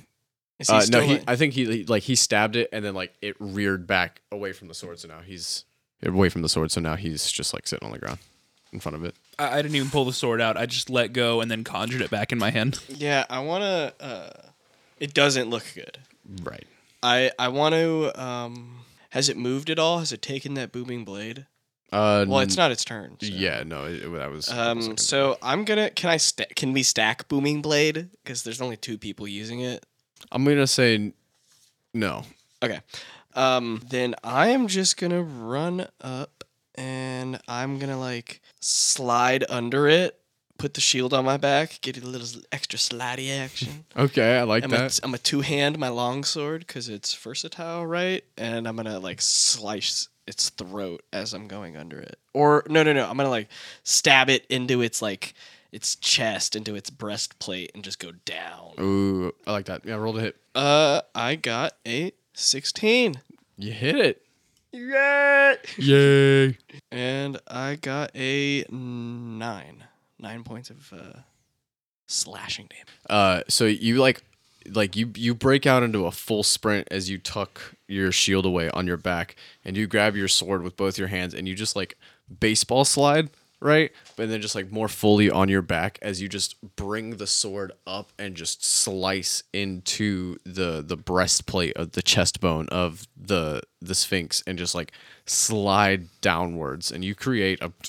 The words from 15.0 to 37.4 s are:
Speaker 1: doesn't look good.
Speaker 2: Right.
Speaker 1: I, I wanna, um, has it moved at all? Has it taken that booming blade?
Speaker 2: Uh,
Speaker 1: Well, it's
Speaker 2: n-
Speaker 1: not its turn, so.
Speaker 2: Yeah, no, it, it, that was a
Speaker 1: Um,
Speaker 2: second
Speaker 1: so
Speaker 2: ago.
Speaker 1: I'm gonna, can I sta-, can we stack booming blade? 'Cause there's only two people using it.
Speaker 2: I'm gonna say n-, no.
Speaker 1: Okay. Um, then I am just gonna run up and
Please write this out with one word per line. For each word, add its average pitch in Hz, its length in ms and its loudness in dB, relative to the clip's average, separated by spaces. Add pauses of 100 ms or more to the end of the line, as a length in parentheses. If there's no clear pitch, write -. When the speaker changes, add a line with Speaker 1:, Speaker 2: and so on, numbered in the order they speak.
Speaker 1:
doesn't 135 360 4
look 117 160 -4 (100)
good. - 240 -16 (420)
Speaker 2:
Right. - 240 -12 (380)
Speaker 1:
I, 123 340 4
I 127 120 0
wanna, 156 680 2
um, 120 600 -10 (320)
has 135 180 0
it - 80 -4
moved 131 320 -2
at 160 80 -2
all? 165 220 2
Has 156 140 -4
it 110 80 -12
taken 139 340 -8
that 127 160 -8
booming 123 340 -8
blade? 110 400 -12 (460)
Speaker 2:
Uh, 104 360 6
Speaker 1:
Well, 135 120 6
it's 98 180 2
Speaker 2:
n- 185 60 6
Speaker 1:
not 147 80 6
its 117 140 -4
turn, 101 360 -12
so. 107 60 -4
Speaker 2:
Yeah, 92 380 -2
no, 76 200 -8
it, 82 180 -8
it, 82 100 -10
that 71 180 -8
was 76 180 -8
a 123 80 -6 (120)
Speaker 1:
Um, 117 120 -2
Speaker 2:
second 110 180 -4
Speaker 1:
so 139 340 2
Speaker 2:
ago. - 80 -8
Speaker 1:
I'm 143 240 0
gonna, 214 260 2
can - 180 -2
I 165 80 4
sta-, - 280 0 (100)
can 135 180 -2
we 135 100 2
stack 113 440 0
booming 147 340 0
blade? 156 480 2 (140)
'Cause 120 200 -8
there's 117 180 -8
only 123 160 -6
two 113 200 -8
people 104 300 -12
using 107 340 -8
it. 123 240 -8 (460)
Speaker 2:
I'm 131 120 2
gonna 143 240 6
say 120 280 6
n-, 104 180 -2 (800)
no. 95 300 -2 (400)
Speaker 1:
Okay. 113 160 -4 (560)
Um, 123 540 0
then 127 340 -2
I 131 260 2
am 254 180 4
just 190 300 0
gonna 175 240 -2
run 151 680 -6 (140)
up 131 420 -12 (340)
and 131 720 -8